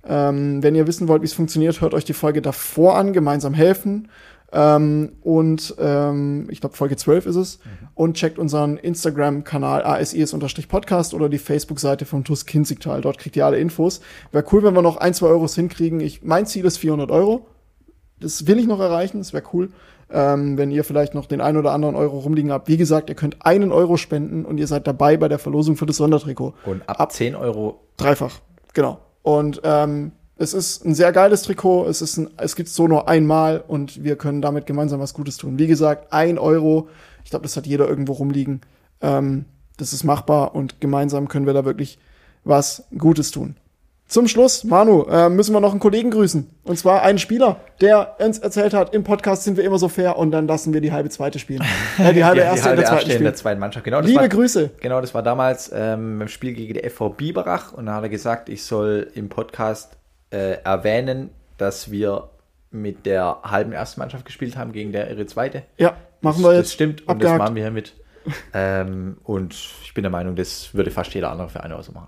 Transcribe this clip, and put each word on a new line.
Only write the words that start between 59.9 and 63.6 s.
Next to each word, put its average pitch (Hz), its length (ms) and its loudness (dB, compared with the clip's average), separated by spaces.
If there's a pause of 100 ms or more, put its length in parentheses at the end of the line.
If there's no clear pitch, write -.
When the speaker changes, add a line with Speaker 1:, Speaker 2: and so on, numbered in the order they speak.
Speaker 2:
äh, 95 320 -4
erwähnen, 107 640 -2 (280)
dass 98 340 -6
wir 101 380 -4 (420)
mit 107 340 -12
der 92 380 0
halben 104 280 -2